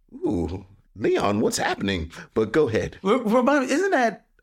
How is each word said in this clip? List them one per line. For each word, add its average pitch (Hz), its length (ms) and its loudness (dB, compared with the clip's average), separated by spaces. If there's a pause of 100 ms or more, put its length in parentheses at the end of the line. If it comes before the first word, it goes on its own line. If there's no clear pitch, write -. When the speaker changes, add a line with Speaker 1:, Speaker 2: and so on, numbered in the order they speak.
(140)
Speaker 1:
ooh, 92 520 -4 (320)
Leon, 202 420 0
what's 233 180 0
happening? 95 540 -4 (220)
But 110 180 0
go 151 160 4
ahead. 101 340 -2
Speaker 2:
R-, 240 220 2
remind 254 440 2
me, - 60 -6
isn't 381 180 0
that, 247 340 0 (180)